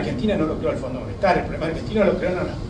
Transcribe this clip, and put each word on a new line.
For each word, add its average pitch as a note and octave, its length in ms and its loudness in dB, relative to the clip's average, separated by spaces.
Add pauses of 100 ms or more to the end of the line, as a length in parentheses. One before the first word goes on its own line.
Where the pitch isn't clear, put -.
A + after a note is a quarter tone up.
Argentina - 360 0
no D#3 100 2
lo D3+ 120 -2
creó D3+ 140 0
el A#2+ 60 -2
Fondo B2+ 220 -6
Monetario, C#3+ 420 2
el - 60 -4
problema F3 180 -4
de D#3+ 60 -2
Argentina G3+ 320 2
lo E3+ 140 4
crearon F3+ 280 0
las - 100 -4 (140)